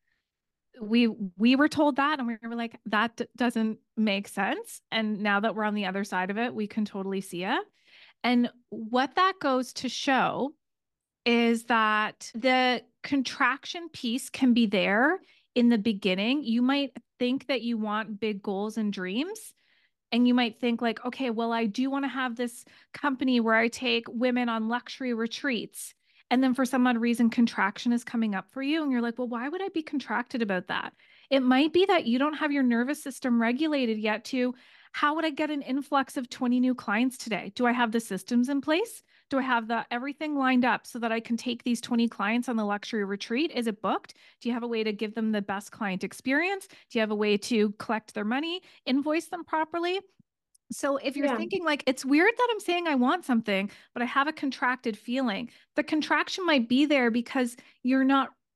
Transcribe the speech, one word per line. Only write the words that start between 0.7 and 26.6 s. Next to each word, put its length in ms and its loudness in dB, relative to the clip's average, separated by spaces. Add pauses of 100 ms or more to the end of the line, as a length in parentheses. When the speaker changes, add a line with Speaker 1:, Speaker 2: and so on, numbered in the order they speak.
Speaker 1:
We, 280 2
we 460 2
were 140 4
told 280 2
that, 220 0
and 80 -4
we 160 -4
were 140 -8
like, 300 -8
"That 300 2
d-, 100 -6 (100)
doesn't 420 0 (180)
make 320 0
sense." 520 -4 (100)
And 320 -2
now 180 2
that 140 0
we're 100 -2
on 100 0
the 120 -2
other 180 -2
side 260 -4
of 80 -4
it, 160 -2
we 120 -4
can 180 -2
totally 360 -6
see 240 -8
it. 200 -2 (600)
And 260 4 (200)
what 460 -2
that 240 4
goes 340 0
to 140 -6
show 640 0 (720)
is 400 4
that 680 0
the 480 2 (200)
contraction 880 -2
piece 380 -4
can 240 4
be 140 6
there 540 2 (340)
in 140 4
the 100 4
beginning. 640 0
You 180 0
might 360 0 (220)
think 280 -2
that 160 -4
you 160 -4
want 420 -4
big 220 -4
goals 340 -4
and 160 -2
dreams, 640 -6 (560)
and 160 4
you 80 6
might 240 0
think, 240 -2
like, 220 -2
"Okay, 260 -4
well, 220 -2
I 140 0
do 220 -2
wanna 200 -2
have 260 -4
this 300 -6 (280)
company 460 0
where 160 4
I 140 4
take 400 -2
women 400 0
on 200 -2
luxury 460 -4
retreats." 800 -6 (360)
And 120 4
then 120 4
for 100 0